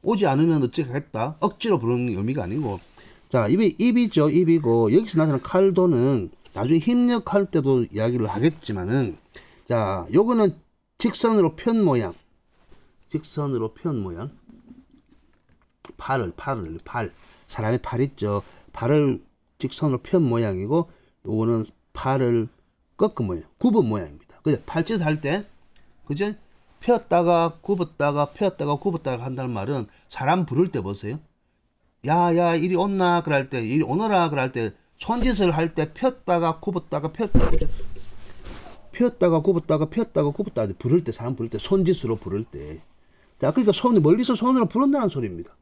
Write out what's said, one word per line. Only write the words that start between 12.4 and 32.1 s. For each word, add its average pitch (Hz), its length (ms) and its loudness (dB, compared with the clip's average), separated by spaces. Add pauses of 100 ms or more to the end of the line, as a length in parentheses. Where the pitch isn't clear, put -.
직선으로 135 680 -6
편 127 280 -6
모양. 95 280 -10 (1700)
팔을, 120 400 -4
팔을, 104 480 -6
팔. 110 280 -8 (340)
사람의 113 360 -2
팔 120 200 -4
있죠. 104 400 -4 (300)
팔을 139 500 0 (360)
직선으로 135 440 -2
편 - 260 2
모양이고, 117 640 -2 (360)
요거는 110 380 0 (280)
팔을 123 560 0 (480)
꺾은 208 300 -2
모양, 87 180 -6 (140)
굽은 214 300 2
모양입니다. 87 540 -8
그죠? 147 240 0
팔짓 170 360 -4
할 156 180 -2
때, 170 260 -4 (580)
그죠? 202 300 -4 (460)
폈다가 170 840 2
굽었다가 147 720 -2
폈다가 156 440 -2
굽었다가 139 480 -4
한다는 131 280 -6
말은 110 340 -6 (220)
사람 165 380 0
부를 156 260 0
때 127 80 -4
보세요. 104 400 -8 (840)
"야, 170 300 4